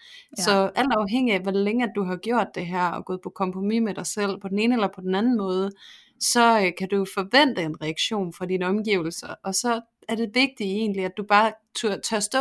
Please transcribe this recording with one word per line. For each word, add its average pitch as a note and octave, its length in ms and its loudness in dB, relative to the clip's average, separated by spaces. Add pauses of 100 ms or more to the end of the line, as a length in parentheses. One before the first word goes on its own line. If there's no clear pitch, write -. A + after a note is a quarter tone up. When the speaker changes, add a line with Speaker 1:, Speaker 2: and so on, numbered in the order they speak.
(380)
Speaker 1:
Ja. G3 40 -4
Speaker 2:
Så G3 320 4
alt C4 180 2
afhængig A3 420 2
af, F#3 60 0
hvor F#3+ 120 -4
længe G3+ 320 2
at G#3+ 120 -4
du G3+ 80 0
har F3+ 120 -4
gjort G#3+ 380 -2
det F3 120 -6
her, F3+ 240 -2
og C#3 140 -8
gået F#3 180 -6
på F#3 80 -10
kompromis G3 520 -2
med G#3 120 -2
dig F3 120 -8
selv, G3 340 -4
på G3 80 -10
den F#3+ 100 -2
ene A#3 160 2
eller G#3+ 200 2
på - 60 -16
den F#3 140 -2
anden A#3 220 2
måde, F#3+ 340 -2 (500)
så, A#3 400 4
øh, F#3 180 2
kan F#3+ 100 -4
du G3+ 80 0
jo G3 180 0
forvente G#3 480 4
en D#3+ 200 -4
reaktion E3+ 500 -4
fra F#3 140 -8
dine F3+ 200 0
omgivelser, F#3+ 680 -2 (100)
og F#3+ 100 -4
så A#3 260 0 (280)
er A3+ 60 -2
det A3+ 200 -2
vigtigt C4+ 260 0 (100)
egentlig, G3+ 340 -2
at F#3 120 -6
du G#3 60 -6
bare G#3 300 4 (280)
tør, G3+ 160 0
tør - 240 -2
stå C4 200 -2